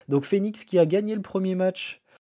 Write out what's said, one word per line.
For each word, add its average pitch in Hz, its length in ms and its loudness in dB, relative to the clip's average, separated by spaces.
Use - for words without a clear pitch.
Donc 139 180 2
Phoenix 202 380 -2
qui 180 160 2
a 165 60 8
gagné 208 300 0
le 202 60 -6
premier 190 340 -4
match, 185 460 -4